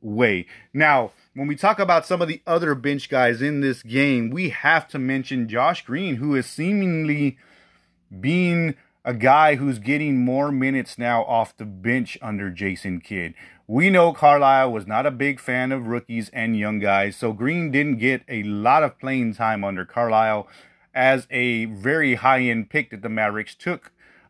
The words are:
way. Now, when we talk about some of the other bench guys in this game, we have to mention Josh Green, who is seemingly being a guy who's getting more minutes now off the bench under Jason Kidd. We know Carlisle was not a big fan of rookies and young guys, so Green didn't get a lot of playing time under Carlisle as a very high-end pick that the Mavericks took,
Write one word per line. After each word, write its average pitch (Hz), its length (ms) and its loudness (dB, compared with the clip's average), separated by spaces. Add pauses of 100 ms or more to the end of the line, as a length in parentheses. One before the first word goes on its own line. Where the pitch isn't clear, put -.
way. 107 440 0 (280)
Now, 139 380 4 (220)
when 139 140 -6
we 147 80 -4
talk 202 240 2
about 175 260 2
some 175 160 -2
of 170 60 0
the 143 180 -8
other 165 300 0
bench 139 340 -4
guys 120 320 2
in 143 200 -2
this 135 220 -2
game, 123 460 0
we 165 200 -4
have 151 400 2
to 143 100 -8
mention 127 500 -4
Josh 135 340 0
Green, 147 340 -6
who 143 180 -2
is 127 100 0
seemingly 156 920 -2 (800)
being 170 560 0 (300)
a 127 80 -2
guy 143 420 6
who's 131 240 -2
getting 139 440 0
more 135 260 0
minutes 135 480 -2
now 120 260 0
off 113 340 -2
the 110 80 -14
bench 107 560 -4
under 101 280 -6
Jason 90 520 -6
Kidd. 85 320 -8 (340)
We 147 220 2
know 170 240 6
Carlisle 135 580 6
was 104 160 -6
not 113 180 -2
a 147 60 -2
big 135 300 -4
fan 127 320 -4
of 123 140 -6
rookies 117 420 -6
and 113 280 -4
young 104 220 -2
guys, 98 380 0
so 113 160 -4
Green 151 360 -4
didn't 139 280 0
get 123 320 0
a 113 140 -6
lot 107 400 2
of 135 160 -4
playing 131 340 -4
time 110 320 -2
under 95 180 -6
Carlisle 110 640 0 (460)
as 131 380 2
a 123 340 0
very 123 500 0
high-end 127 540 2
pick 151 220 -4
that 101 100 -14
the 117 80 -8
Mavericks 107 460 -4
took, - 360 -8 (380)